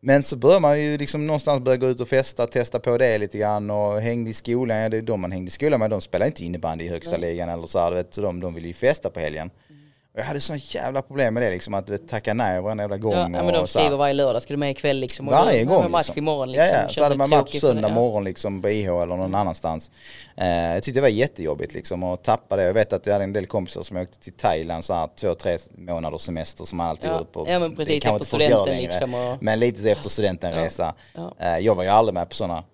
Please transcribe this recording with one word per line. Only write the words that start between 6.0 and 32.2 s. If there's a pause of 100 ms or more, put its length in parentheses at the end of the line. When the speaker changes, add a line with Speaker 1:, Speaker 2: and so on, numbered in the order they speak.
Speaker 1:
spelar
inte
innebandy
i
högsta
Speaker 2:
Nej.
Speaker 1:
ligan
eller
så
här,
du
vet,
så
de,
de
vill
ju
festa
på
helgen. (180)
Speaker 2:
Mm. (360)
Speaker 1:
Och
jag
hade
sån
jävla
problem
med
det,
liksom,
att,
du
vet,
tacka
nej
varenda
jävla
gång
Speaker 2:
Ja,
ja,
men
Speaker 1:
och
Speaker 2:
de
Speaker 1:
så
här.
Speaker 2:
skriver
varje
lördag,
"Ska
du
med
ikväll?"
Liksom,
och
Speaker 1:
Varje
Speaker 2:
då,
Speaker 1:
gång,
Speaker 2:
"Ja,
match
Speaker 1:
liksom.
Speaker 2:
imorgon",
Speaker 1:
Ja,
Speaker 2:
liksom.
Speaker 1:
ja,
Speaker 2:
Känns
Speaker 1:
så
hade
man
Speaker 2:
lite
Speaker 1:
match
Speaker 2:
tråkigt
för
Speaker 1:
söndag
Speaker 2:
det.
Speaker 1:
morgon,
liksom,
på
I
H
eller
någon
annanstans. (460)
Eh, (260)
jag
tyckte
det
var
jättejobbigt,
liksom,
att
tappa
det.
Jag
vet
att
jag
hade
en
del
kompisar
som
åkte
till
Thailand,
så
här,
två,
tre (200)
månaders
semester
som
man
alltid
Speaker 2:
Ja.
Speaker 1:
gjorde
på.
Speaker 2:
Ja,
men
Speaker 1:
Det
Speaker 2:
precis,
Speaker 1:
kan
man
Speaker 2:
efter
Speaker 1:
inte
folk
göra
Speaker 2:
studenten, (160)
Speaker 1:
längre. (180)
Speaker 2:
liksom,
och
Speaker 1:
Men
lite
efter
studenten
Speaker 2:
Ja.
Speaker 1:
resa. (220)
Speaker 2:
Ja.
Speaker 1:
Eh,
jag
var
ju
aldrig
med